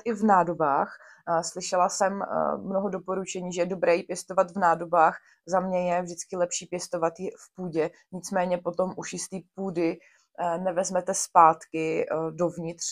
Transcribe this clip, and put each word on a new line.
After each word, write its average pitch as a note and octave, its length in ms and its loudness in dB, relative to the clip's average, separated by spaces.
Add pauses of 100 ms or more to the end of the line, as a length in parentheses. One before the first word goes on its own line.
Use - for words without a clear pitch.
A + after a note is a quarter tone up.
i A#3 80 -2
v G3+ 100 -2
nádobách. E3+ 720 4 (280)
A E3+ 180 0
slyšela F#3 460 0
jsem, G3 320 0
eh, - 360 0
mnoho G3 320 -4
doporučení, F#3 640 -6
že F3+ 80 -4
je F3 40 2
dobré F3 300 2
ji F#3+ 80 -2
pěstovat F#3 480 -2
v E3+ 80 -20
nádobách. E3+ 580 4 (280)
Za F#3 140 2
mě F3+ 340 0
je F3+ 80 0
vždycky F3 360 -10
lepší F3 280 -2
pěstovat E3+ 540 -4
ji F#3 120 -6
v - 240 -20
půdě. E3 360 -2 (200)
Nicméně F3+ 460 -2
potom F3 400 -2
už E3+ 160 -10
jistý F3+ 280 -8 (140)
půdy, E3+ 420 -2 (420)
eh, E3+ 180 0
nevezmete F#3 560 -2
zpátky, D#3+ 960 4
eh, D#3+ 200 -2
dovnitř E3+ 600 -4